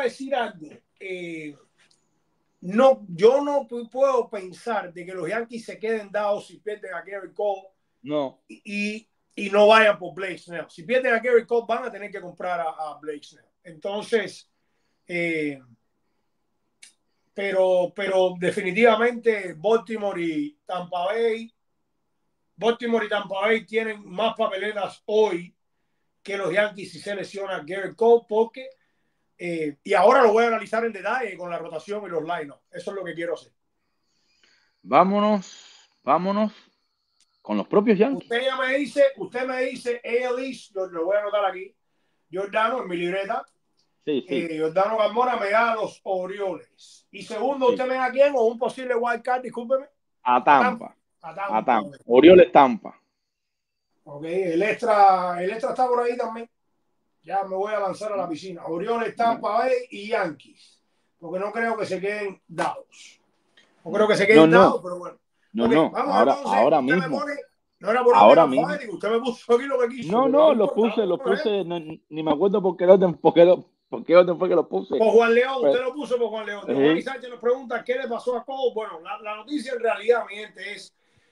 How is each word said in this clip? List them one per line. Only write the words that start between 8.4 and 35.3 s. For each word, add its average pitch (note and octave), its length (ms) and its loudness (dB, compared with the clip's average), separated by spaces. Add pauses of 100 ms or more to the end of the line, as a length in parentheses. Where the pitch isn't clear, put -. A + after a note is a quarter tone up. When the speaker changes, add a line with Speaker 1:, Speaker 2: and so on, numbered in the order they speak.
Speaker 1:
y, - 160 -20
y, G#3 460 -8 (260)
y G3 140 -6
no G#3 180 6
vayan G#3+ 300 6
por E3 160 -12
Blake F3+ 240 -10
Snell. E3+ 320 -14
Si - 140 -20
pierden B3 320 0
a A3+ 40 0
Gerrit A#3 280 2
Cole, A#3 200 -2
van A#3 180 -4
a A#3 60 -10
tener G3+ 200 -14
que F#3+ 100 -12
comprar F3 380 -8
a, E3 100 -4
a D#3 300 -10
Blake D3 240 -12
Snell. - 220 -20 (180)
Entonces, G3 840 -6 (600)
eh, E3 520 -4 (1700)
pero, F#3 600 0
pero F#3+ 420 0
definitivamente G#3+ 1200 0
Baltimore G#3 640 -2
y D3+ 420 -6
Tampa F3+ 420 -6
Bay, A3+ 460 -2 (1040)
Baltimore A3+ 520 -2
y - 20 -8
Tampa G3 320 -4
Bay A3 240 0
tienen G#3+ 420 -6
más G#3 280 -4
papeletas G3 680 -6
hoy G3+ 500 0 (680)
que G3 160 -8
los F#3 160 -4
Yankees G#3 380 -2
si D3+ 80 -18
se G3+ 160 -8
lesiona F#3+ 500 -10
Gerrit F#3+ 300 -10
Cole, A#3 340 4
porque, A3+ 380 -4 (680)
eh, D#3+ 460 -6
y G3 100 -4
ahora A3 280 6
lo A3 120 6
voy A3+ 100 4
a A#3 40 2
analizar A3 380 -2
en A3 80 -6
detalle G3+ 420 -6
con F3 140 -12
la E3+ 80 -6
rotación E3+ 480 -10
y F#3 40 -12
los E3 120 -4
lineups. D#3 400 -8 (100)
Eso F3+ 200 -12
es G3 60 -8
lo F#3+ 60 -8
que E3+ 120 -10
quiero E3+ 180 -6
hacer. - 180 -10 (1300)
Speaker 2:
Vámonos, G3 1080 0 (140)